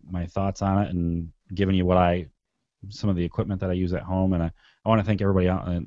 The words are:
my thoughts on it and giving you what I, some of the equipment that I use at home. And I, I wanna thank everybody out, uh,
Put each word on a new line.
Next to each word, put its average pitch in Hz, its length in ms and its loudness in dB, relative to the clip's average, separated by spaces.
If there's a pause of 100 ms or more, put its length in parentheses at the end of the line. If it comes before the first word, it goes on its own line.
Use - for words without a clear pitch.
my 87 180 -4
thoughts 98 360 -4
on 98 200 2
it - 80 -4
and 85 400 -2 (240)
giving 95 200 2
you 90 100 2
what 90 140 4
I, 87 280 2 (600)
some 101 220 -4
of 92 60 0
the 87 80 0
equipment 95 360 -4
that 92 100 -2
I 90 40 0
use 90 180 0
at 85 100 -4
home. 92 300 0
And 85 100 2
I, 82 100 -2 (320)
I 107 40 -2
wanna 110 160 4
thank 101 160 0
everybody 95 280 2
out, 90 200 -2
uh, 87 180 -2